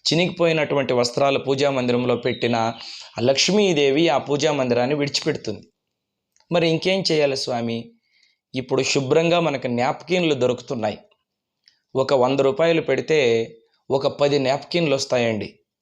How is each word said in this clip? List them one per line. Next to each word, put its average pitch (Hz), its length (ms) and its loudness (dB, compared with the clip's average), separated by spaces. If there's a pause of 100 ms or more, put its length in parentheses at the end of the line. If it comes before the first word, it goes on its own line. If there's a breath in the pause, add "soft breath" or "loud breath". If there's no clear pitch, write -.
చినిగిపోయినటువంటి 151 880 0
వస్త్రాలు 135 460 0
పూజా 139 320 0
మందిరంలో 123 460 0
పెట్టినా, 117 460 -2 (480 loud breath)
ఆ 113 120 -8
లక్ష్మీదేవి 147 840 2
ఆ 147 100 2
పూజా 143 340 -2
మందిరాన్ని 123 420 2
విడిచిపెడుతుంది. 143 680 -4 (880)
మరి 170 180 2
ఇంకేం 180 320 0
చేయాలి 147 360 2
స్వామి? 117 420 -4 (760)
ఇప్పుడు 127 280 -2
శుభ్రంగా 151 580 2
మనకు 139 280 -2
న్యాప్కిన్లు 151 680 -2
దొరుకుతున్నాయి. 120 640 -2 (960 soft breath)
ఒక 135 200 0
వంద 131 260 2
రూపాయలు 160 420 2
పెడితే 135 380 0 (680)
ఒక 135 160 0
పది 143 320 0
న్యాప్కిన్లు 139 560 -2
వస్తాయండి. 117 540 -2 (340)